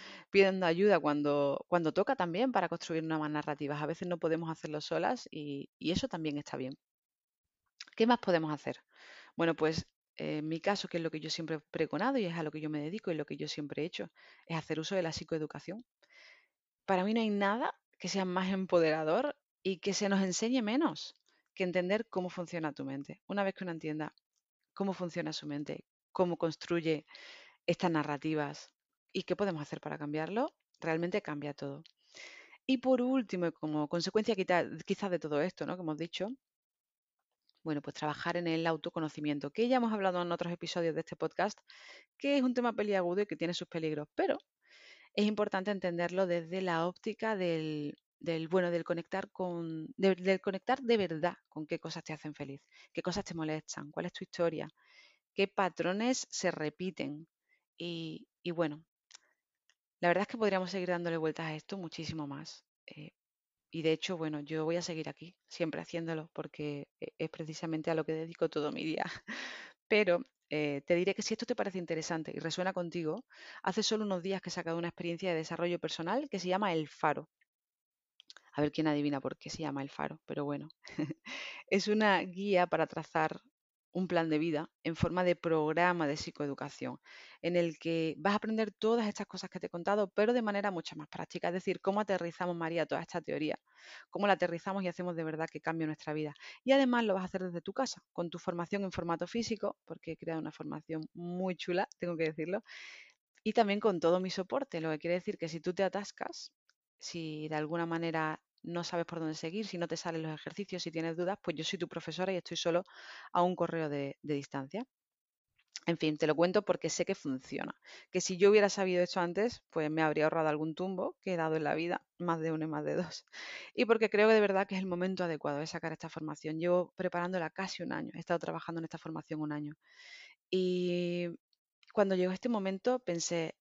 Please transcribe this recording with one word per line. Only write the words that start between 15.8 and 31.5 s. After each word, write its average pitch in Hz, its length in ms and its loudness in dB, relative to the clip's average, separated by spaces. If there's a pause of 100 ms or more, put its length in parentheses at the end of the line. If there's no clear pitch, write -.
Para 185 180 4
mí 214 100 2
no 226 80 4
hay 220 80 2
nada 202 440 2 (240)
que 180 120 -6
sea 190 160 0
más 185 260 0
empoderador 175 840 4 (280)
y 185 160 -2
que 202 140 0
se 196 160 2
nos 196 120 4
enseñe 226 400 2
menos 226 540 0 (400)
que 190 80 0
entender 180 460 2
cómo 185 200 -2
funciona 160 440 -4
tu 139 100 -8
mente. 139 440 -8
Una 202 160 0
vez 196 120 0
que - 80 -8
uno 180 80 -4
entienda 156 420 -4 (640)
cómo 196 180 0
funciona 165 400 -4
su - 120 -8
mente, 147 400 -6 (260)
cómo 175 240 2
construye 160 720 0 (600)
estas 175 240 2
narrativas 151 800 -2 (400)
y 185 100 -2
qué 180 140 -2
podemos 180 260 0
hacer 156 180 -8
para 151 200 -6
cambiarlo, 156 520 -2 (280)
realmente 170 420 0
cambia 147 320 -6